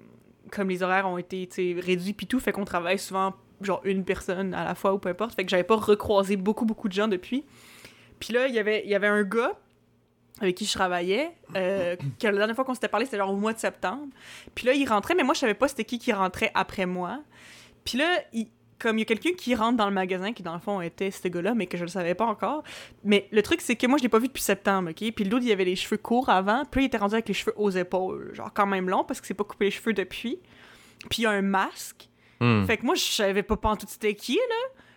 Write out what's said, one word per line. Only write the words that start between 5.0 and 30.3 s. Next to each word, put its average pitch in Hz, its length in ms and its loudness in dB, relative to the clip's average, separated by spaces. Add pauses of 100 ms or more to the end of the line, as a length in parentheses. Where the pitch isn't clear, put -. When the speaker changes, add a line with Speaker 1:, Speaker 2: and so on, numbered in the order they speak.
Speaker 1:
importe. 202 260 -4
Fait 190 100 -2
que 190 60 -2
j'avais 180 120 4
pas 220 140 4
recroisé 208 580 4
beaucoup, 208 300 0
beaucoup 220 220 0
de 180 60 -4
gens 202 140 2
depuis. 226 380 -2 (760)
Puis - 140 -10
là, 254 120 4
il 277 80 0
y 226 60 2
avait, 214 260 0
il - 60 -6
y - 20 2
avait 202 140 2
un 208 160 4
gars 233 300 0 (880)
avec 180 160 2
qui 208 100 -6
je - 80 -2
travaillais, 190 580 0 (240)
euh, 185 400 0 (120)
<clears throat> 123 120 -8
que 220 80 0
la 202 60 2
dernière 214 220 0
fois 262 80 0
qu'on 262 120 -4
s'était 214 120 -4
parlé, 214 200 0
c'était 214 100 -6
genre 196 160 0
au - 20 0
mois 208 180 0
de 220 40 -10
septembre. 220 520 -4 (440)
Puis - 140 -4
là, 254 60 6
il 277 140 2
rentrait, 220 280 2
mais 349 80 4
moi, 262 100 4
je - 60 -2
savais 214 160 2
pas 269 120 2
c'était 226 180 -4
qui 247 120 -6
qui 233 160 0
rentrait 196 400 0
après 190 320 0
moi. 180 340 -4 (640)
Puis - 140 -4
là, 294 80 4 (260)
il, 226 160 -4 (300)
comme 220 220 0
il - 20 2
y - 20 2
a - 20 -4
quelqu'un 240 300 0
qui 247 200 0
rentre 226 220 2
dans 208 100 4
le 202 60 0
magasin, 190 400 -2
qui 196 100 -14
dans 165 100 -6
le 175 60 -8
fond 202 220 -4
était 170 280 -4
ce - 180 -6
gars-là, 175 280 0
mais 196 100 0
que 175 120 -6
je 175 60 -4
le 170 60 -6
savais 180 240 0
pas 214 120 0
encore. 202 380 -2 (400)
Mais 202 280 4
le 214 100 4
truc, 330 180 2
c'est 240 160 0
que 254 120 0
moi, 269 100 6
je 262 60 0
l'ai 240 60 4
pas 220 100 6
vu 254 80 -2
depuis - 160 -6
septembre, 190 480 2
ok ? 214 240 -4
Puis 214 100 0
l'autre, 247 180 2
il 240 80 4
avait 190 140 4
les 180 100 2
cheveux - 220 -2
courts 247 320 0
avant, 208 400 4
puis 262 120 0
là, - 20 4
il 269 40 2
était 254 100 0
rendu 202 180 0
avec 226 120 0
les 202 60 0
cheveux - 240 -2
aux 208 140 2
épaules, 180 640 -2
genre - 180 -10
quand 202 140 2
même 190 200 0
long, 214 160 2
parce - 160 -6
que - 80 -18
c'est 202 60 -4
pas 202 100 -2
coupé - 220 -2
les 202 60 4
cheveux - 220 -2
depuis. 226 440 -6 (720)